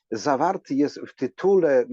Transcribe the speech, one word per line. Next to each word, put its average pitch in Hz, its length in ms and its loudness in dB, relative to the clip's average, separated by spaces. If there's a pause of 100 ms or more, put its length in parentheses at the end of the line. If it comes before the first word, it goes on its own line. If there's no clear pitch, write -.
(120)
zawarty 139 640 -2
jest 139 240 -2
w - 160 -16
tytule. 147 760 2